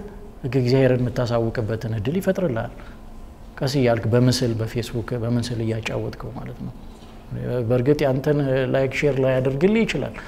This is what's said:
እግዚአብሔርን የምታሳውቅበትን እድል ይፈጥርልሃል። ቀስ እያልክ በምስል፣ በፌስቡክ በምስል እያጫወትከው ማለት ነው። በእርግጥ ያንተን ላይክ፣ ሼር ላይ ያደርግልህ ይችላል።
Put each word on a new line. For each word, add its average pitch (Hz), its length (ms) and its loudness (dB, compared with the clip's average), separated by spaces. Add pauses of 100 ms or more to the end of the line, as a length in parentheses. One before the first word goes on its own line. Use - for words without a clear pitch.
(440)
እግዚአብሔርን 127 560 4
የምታሳውቅበትን 117 920 0
እድል 117 220 0
ይፈጥርልሃል። 180 560 0 (840)
ቀስ 135 200 -2
እያልክ 117 320 4
በምስል፣ 123 480 6
በፌስቡክ 110 540 -2 (100)
በምስል 117 420 0
እያጫወትከው 113 720 -4
ማለት 123 280 -10
ነው። 127 120 -8 (880)
በእርግጥ 123 380 2
ያንተን 143 380 2 (300)
ላይክ፣ 135 260 0
ሼር 143 240 0
ላይ 131 140 4
ያደርግልህ 139 500 2
ይችላል። 127 320 -2 (140)